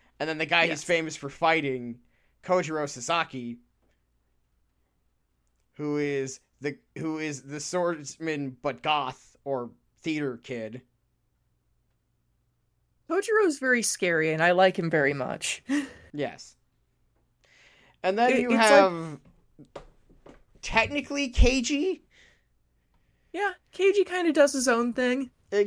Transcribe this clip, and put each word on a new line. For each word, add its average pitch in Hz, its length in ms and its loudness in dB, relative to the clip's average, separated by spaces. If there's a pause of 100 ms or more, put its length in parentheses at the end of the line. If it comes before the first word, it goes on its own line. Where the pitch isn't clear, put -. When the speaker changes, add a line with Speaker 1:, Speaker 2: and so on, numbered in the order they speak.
(200)
Speaker 1:
and 151 100 -4
then 160 80 -4
the 160 80 -2
guy 170 220 2
who's 156 140 -6
Speaker 2:
Yes. - 20 -14
Speaker 1:
famous 160 320 -2
for 143 140 -12
fighting, 135 720 -2 (440)
Kojiro 156 440 -2
Sasaki, 131 720 -6 (2250)
who 147 220 -4
is 139 420 -4 (220)
the, 143 160 -6 (200)
who 160 200 -6
is 151 260 -8
the 143 160 -12
swordsman 156 1040 -6
but 131 220 -6
goth 143 520 -4 (100)
or 123 260 -6 (300)
theater 147 360 -4
kid. 117 440 -10 (2250)
Speaker 2:
Kojiro 415 360 2
is 294 140 0
very 247 220 2
scary, 165 500 0
and 156 100 0
I 170 100 6
like 185 260 4
him 170 120 -2
very 147 240 2
much. - 540 -6
<laughs> 262 60 -2 (400)
Speaker 1:
Yes. 131 440 -8 (1500)
And 190 160 0
then 247 140 4
Speaker 2:
It, 254 80 2
Speaker 1:
you 247 80 -2
Speaker 2:
it's 226 100 4
like 220 100 6
Speaker 1:
have 170 480 4 (1400)
technically 277 680 -2
Keiji. 285 680 4 (1300)
Speaker 2:
Yeah, 381 200 -2 (220)
Keiji 381 320 4
kinda 349 280 0
does 285 180 6
his 262 160 -2
own 240 240 2
thing. 254 400 -2 (220)
Speaker 1:
Uh, 202 140 4